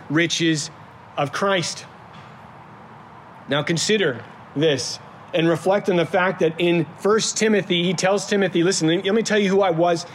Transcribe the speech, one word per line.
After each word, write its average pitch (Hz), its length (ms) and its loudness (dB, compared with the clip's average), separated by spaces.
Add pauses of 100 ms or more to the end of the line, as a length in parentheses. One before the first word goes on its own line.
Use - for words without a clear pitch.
riches 165 640 0 (460)
of 143 160 -2
Christ." 196 540 -2 (1600)
Now 143 160 0
consider 165 600 0 (300)
this 143 460 0 (340)
and 160 140 2
reflect 190 420 2
on 180 60 2
the 170 100 2
fact 185 340 0
that 165 180 2
in 170 280 2 (120)
First 208 380 0
Timothy, 190 460 2
he 185 100 0
tells 185 340 0
Timothy, 185 360 0
"Listen, 165 260 2
let 180 160 0
me 208 180 0
tell 214 160 0
you 202 100 2
who 196 140 4
I 190 80 2
was 170 440 0